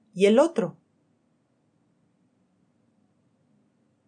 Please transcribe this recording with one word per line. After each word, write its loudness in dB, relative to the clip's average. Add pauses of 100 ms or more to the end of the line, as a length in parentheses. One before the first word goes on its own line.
(140)
y 0
el 2
otro? -2 (3250)